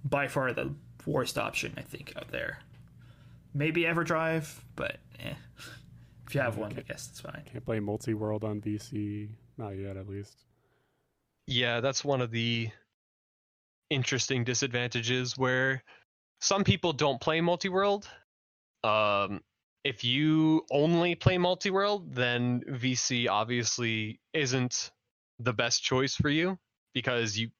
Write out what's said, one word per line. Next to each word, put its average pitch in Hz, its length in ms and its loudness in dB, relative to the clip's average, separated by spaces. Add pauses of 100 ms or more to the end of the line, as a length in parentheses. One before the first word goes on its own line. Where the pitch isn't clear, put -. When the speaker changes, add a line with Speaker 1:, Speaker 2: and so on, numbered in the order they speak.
Speaker 1:
by 139 240 0
far 131 240 0
the 135 220 -2 (320)
worst 135 320 0
option, 117 400 -2
I - 40 -8
think, - 360 -14
out - 120 -12
there. - 300 -4 (920)
Maybe 160 300 2
EverDrive, 160 760 2 (160)
but, - 220 -4 (220)
eh. - 140 -8 (960)
If - 80 -6
you 139 60 2
have 120 140 0
Speaker 2:
Yeah, 110 60 -4
Speaker 1:
one, 104 100 -4
I - 40 -8
Speaker 2:
can't, - 120 -10
Speaker 1:
guess - 200 -10
that's - 140 -16
fine. - 280 -12
Speaker 2:
can't 120 160 -10
play 113 140 0
multi-world 107 640 -2
on 107 160 -2
V 104 180 -2
C. 104 520 -6 (280)
Not 101 200 -8
yet, 98 180 -8
at 95 140 -10
least. 98 360 -12 (1000)
Speaker 3:
Yeah, 120 320 0
that's 131 240 0
one 139 180 2
of 117 100 -2
the 117 380 0 (1200)
interesting 131 540 0
disadvantages 120 960 -2
where 131 460 2 (580)
some 202 220 2
people 180 300 4
don't 139 260 2
play 160 220 2
multi-world. 196 680 2 (760)
Um, 104 580 2 (420)
if 135 200 -4
you 156 680 4
only 170 460 4
play 180 240 4
multi-world, 185 760 0
then 123 540 2
V 127 260 -2
C 120 340 0
obviously 110 920 0 (140)
isn't 131 580 0 (480)
the 123 140 0
best 120 280 0
choice 135 340 2
for 147 140 2
you, 170 300 2 (340)
because 117 420 0
you 113 140 -2 (100)